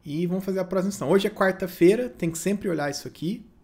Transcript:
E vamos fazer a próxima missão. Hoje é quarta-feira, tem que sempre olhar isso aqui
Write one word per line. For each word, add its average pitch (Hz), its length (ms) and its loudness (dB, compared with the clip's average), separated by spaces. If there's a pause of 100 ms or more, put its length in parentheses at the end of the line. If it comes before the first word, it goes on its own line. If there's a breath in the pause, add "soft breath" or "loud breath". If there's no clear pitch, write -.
E 160 240 -4
vamos 185 180 -2
fazer 190 140 -2
a 185 40 -2
próxima 185 260 -2
missão. 143 200 -4
Hoje 196 160 6
é 208 60 0
quarta-feira, 190 760 2
tem 175 220 -4
que 165 80 -8
sempre 202 320 -2
olhar 147 220 -2
isso - 160 -10
aqui 202 360 -8 (200)